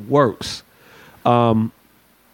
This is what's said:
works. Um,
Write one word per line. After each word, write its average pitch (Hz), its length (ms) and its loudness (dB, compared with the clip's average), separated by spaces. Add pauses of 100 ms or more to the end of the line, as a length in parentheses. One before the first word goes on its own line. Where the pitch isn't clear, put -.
works. 131 540 -2 (600)
Um, 117 480 0 (600)